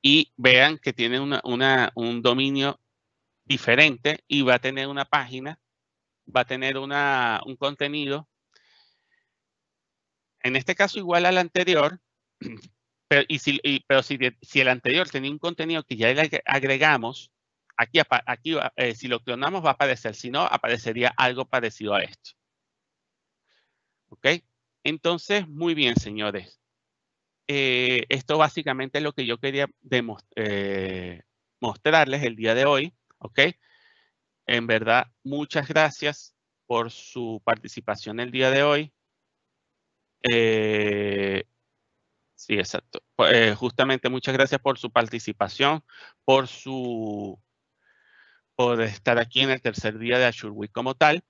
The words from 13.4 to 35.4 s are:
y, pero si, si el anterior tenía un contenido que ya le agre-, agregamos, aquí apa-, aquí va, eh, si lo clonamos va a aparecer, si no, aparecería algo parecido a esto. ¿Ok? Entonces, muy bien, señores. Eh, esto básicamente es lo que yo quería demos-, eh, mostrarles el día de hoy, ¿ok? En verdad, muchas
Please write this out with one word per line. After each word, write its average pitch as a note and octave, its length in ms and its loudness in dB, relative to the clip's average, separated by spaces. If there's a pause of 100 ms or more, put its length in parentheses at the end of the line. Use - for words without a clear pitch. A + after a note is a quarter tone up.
y, C#3 180 0
pero C3+ 200 2
si, C#3 160 -6 (240)
si - 200 0
el C3 60 4
anterior B2+ 400 0
tenía C3+ 220 -6
un D3+ 80 -8
contenido E3 460 -6
que B2+ 120 -10
ya A2+ 160 2
le C#3+ 100 0
agre-, D#3+ 240 0
agregamos, C3+ 840 0 (460)
aquí A#2+ 220 2
apa-, C3 260 2
aquí B2+ 280 -6
va, C#3 220 -4
eh, A#2+ 200 -2
si B2+ 120 -14
lo A#2+ 120 -2
clonamos C#3+ 440 -4
va D3+ 60 2
a B2+ 40 2
aparecer, B2 420 -2
si B2 160 -12
no, D3 100 -2
aparecería A#2 720 -2
algo B2+ 300 0
parecido G#2+ 480 -4
a G2 80 2
esto. - 300 -12 (1800)
¿Ok? - 180 -4 (560)
Entonces, E3+ 640 -2
muy D#3+ 260 -4
bien, C3 220 0
señores. G#2 680 -6 (840)
Eh, B2+ 640 0
esto C#3 280 -2
básicamente C#3+ 600 -2
es D3+ 40 -4
lo D3 100 -4
que C3+ 120 -6
yo A#2 140 -4
quería C#3 280 -2 (140)
demos-, A#2 440 -4 (100)
eh, F#2+ 840 -4 (400)
mostrarles C#3+ 600 2
el A#2 120 -4
día A2 200 0
de C3 100 2
hoy, D3 280 0 (260)
¿ok? - 200 -6 (1080)
En A#2 200 -2
verdad, A2+ 400 2 (160)
muchas C#3+ 440 -4